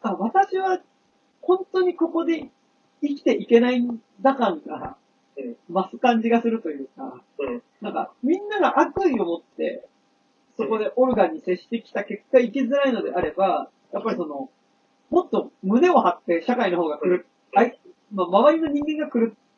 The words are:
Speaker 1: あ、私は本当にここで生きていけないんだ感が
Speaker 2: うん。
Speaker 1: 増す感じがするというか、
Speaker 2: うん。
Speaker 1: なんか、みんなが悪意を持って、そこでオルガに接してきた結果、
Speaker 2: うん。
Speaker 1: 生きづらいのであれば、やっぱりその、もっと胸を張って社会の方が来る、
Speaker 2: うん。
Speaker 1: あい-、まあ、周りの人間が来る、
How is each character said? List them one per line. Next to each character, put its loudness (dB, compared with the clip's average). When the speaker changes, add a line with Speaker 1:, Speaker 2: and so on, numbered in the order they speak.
Speaker 1:
あ、 -4
私 0
は -2
本 0
当 2
に 0
こ 0
こ -2
で -4
生 -2
き -12
て 4
い -6
け 8
な 4
い 0
ん -4
だ 2
感 -2
が -12
Speaker 2:
う -10
ん。 -10
Speaker 1:
増 -2
す -16
感 2
じ 0
が 2
す -2
る -2
と -6
い -10
う -14
か、 -14
Speaker 2:
う -6
ん。 -8
Speaker 1:
な -8
ん -6
か、 -6
み 2
ん -10
な -2
が 2
悪 2
意 0
を -2
持 -4
っ -20
て、 -8
そ -4
こ -2
で -4
オ 4
ル 0
ガ 4
に -6
接 -4
し -14
て -6
き -20
た -6
結 -12
果、 6
Speaker 2:
う 8
ん。 -2
Speaker 1:
生 -6
き -2
づ -2
ら 2
い 0
の -4
で -6
あ -2
れ -2
ば、 0
や -4
っ -8
ぱ -2
り -4
そ -4
の、 -10
も 2
っ -18
と -2
胸 4
を 4
張 2
っ -16
て -2
社 0
会 0
の 0
方 0
が -6
来 -2
る、 0
Speaker 2:
う -4
ん。 6
Speaker 1:
あ 6
い-、 -2
ま -2
あ、 -2
周 4
り -4
の 0
人 -4
間 -4
が -8
来 -2
る、 0